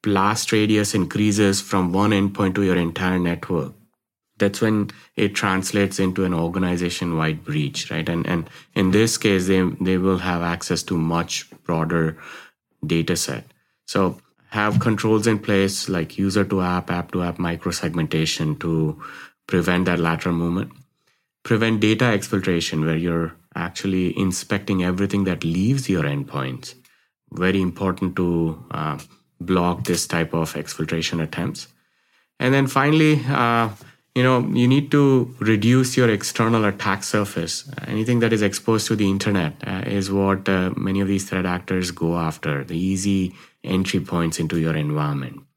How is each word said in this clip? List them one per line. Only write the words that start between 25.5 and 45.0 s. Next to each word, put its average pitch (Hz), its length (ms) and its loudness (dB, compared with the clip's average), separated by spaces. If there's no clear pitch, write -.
your 90 160 0
endpoints. 69 680 -6
Very 95 300 0
important 92 540 -2
to, 82 560 0
uh, 76 260 -6
block 87 440 0
this 85 240 -2
type 82 260 -2
of 80 200 -2
exfiltration 80 680 -4
attempts. 90 460 -6
And 127 140 2
then 135 120 4
finally, 151 600 4
uh, 117 420 2
you 127 80 4
know, 127 160 4
you 120 280 2
need 139 240 4
to 135 480 4
reduce 113 580 4
your 123 120 6
external 113 540 2
attack 98 400 -2
surface. 101 640 -4
Uh, - 200 -12
anything 110 320 2
that 113 120 2
is 107 100 2
exposed 104 460 0
to 110 80 2
the 104 140 2
internet, 98 440 0
uh, 95 180 -6
is 98 240 -2
what, 98 380 0
uh, 92 300 2
many 95 240 -2
of 95 80 0
these 98 180 -2
threat 92 180 -2
actors 90 460 -2
go 82 260 -2
after, 78 460 -4
the 80 140 -6
easy 95 580 0
entry 95 340 0
points 85 400 -2
into 82 200 -2
your 80 160 0
environment. 73 640 -4